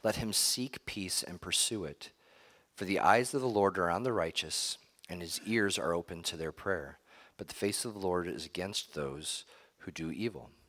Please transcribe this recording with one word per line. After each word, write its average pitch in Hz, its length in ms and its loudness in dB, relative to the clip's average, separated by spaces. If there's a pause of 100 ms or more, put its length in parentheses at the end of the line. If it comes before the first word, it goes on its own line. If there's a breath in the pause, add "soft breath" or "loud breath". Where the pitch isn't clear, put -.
Let 107 140 2
him 110 180 -2
seek - 500 0
peace - 380 -2
and 87 180 -8
pursue 92 440 0
it." 73 260 -10 (640 soft breath)
For - 100 -6
the 95 140 2
eyes 117 360 6
of 139 60 2
the 127 80 0
Lord 98 300 6
are 87 120 4
on 95 120 2
the 127 100 0
righteous, 82 640 -2 (300)
and 87 120 -8
his 85 260 -6
ears 104 320 2
are 85 160 2
open 85 300 -4
to - 120 -4
their 80 160 -4
prayer. 78 460 -4 (380 loud breath)
But - 120 -12
the - 60 -12
face - 300 0
of 113 100 -6
the 101 60 -8
Lord 90 260 2
is 80 200 -6
against - 480 -4
those 73 500 -4 (340 loud breath)
who - 120 -10
do 80 200 -6
evil. 87 400 -6 (180)